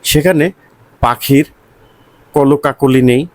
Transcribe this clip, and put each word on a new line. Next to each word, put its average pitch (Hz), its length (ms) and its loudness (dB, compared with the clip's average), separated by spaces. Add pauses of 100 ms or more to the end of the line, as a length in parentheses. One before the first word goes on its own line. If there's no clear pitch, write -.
সেখানে 156 420 0 (560)
পাখির 135 440 0 (880)
কলকাকলি 139 680 0
নেই 123 200 2 (120)